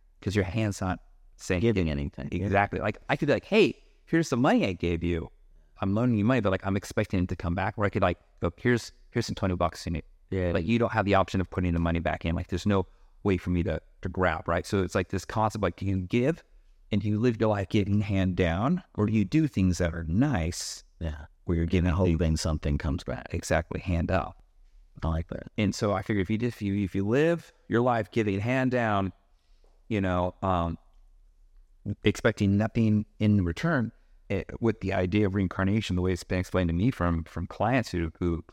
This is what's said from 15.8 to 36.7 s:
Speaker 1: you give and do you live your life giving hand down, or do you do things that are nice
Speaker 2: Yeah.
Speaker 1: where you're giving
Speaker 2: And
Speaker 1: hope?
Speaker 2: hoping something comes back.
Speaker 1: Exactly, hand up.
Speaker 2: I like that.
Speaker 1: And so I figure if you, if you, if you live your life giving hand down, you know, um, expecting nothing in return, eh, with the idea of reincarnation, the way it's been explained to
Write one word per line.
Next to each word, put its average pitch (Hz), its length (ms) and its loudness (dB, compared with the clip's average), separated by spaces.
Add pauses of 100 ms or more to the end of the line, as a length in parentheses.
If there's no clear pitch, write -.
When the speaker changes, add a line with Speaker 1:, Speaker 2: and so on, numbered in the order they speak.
Speaker 1:
you 98 140 0
give 120 440 0 (500)
and 104 100 2
do 107 60 -2
you 104 100 2
live 113 220 2
your 110 100 4
life 101 180 -2
giving 101 320 2
hand 95 360 0
down, 92 460 0 (120)
or 104 120 2
do 101 60 0
you 110 120 4
do 156 240 2
things 95 300 2
that 82 160 0
are 82 100 -8
nice 90 800 -2 (160)
Speaker 2:
Yeah. 76 260 -8 (180)
Speaker 1:
where 87 140 0
you're 82 80 2
giving 85 220 2
Speaker 2:
And 82 80 0
Speaker 1:
hope? 92 120 4
Speaker 2:
hoping 80 300 4
something 76 400 0
comes 80 260 -4
back. 64 300 -8
Speaker 1:
Exactly, - 460 -2
hand 85 300 -2
up. 90 320 -4 (600)
Speaker 2:
I - 60 -2
like 80 200 -4
that. - 200 -10 (100)
Speaker 1:
And 104 160 2
so 104 180 0
I 95 100 -2
figure 104 200 0
if 90 80 -4
you, 110 100 0
if 120 220 -4
you, 101 140 -2
if 101 180 -2
you 98 120 -2
live 156 460 0 (160)
your 113 140 2
life 117 300 0
giving 104 280 0
hand 127 300 0
down, 107 420 0 (760)
you 107 120 0
know, 90 420 0
um, 87 360 0 (1300)
expecting 101 520 2
nothing 107 480 2 (140)
in 104 260 4
return, 117 480 -2 (380)
eh, 95 120 -2 (180)
with 113 200 0
the 95 120 -2
idea 95 340 2
of 92 80 -2
reincarnation, 95 640 0
the 90 60 0
way 92 100 2
it's 90 120 -6
been 92 160 -2
explained 90 280 0
to 82 60 0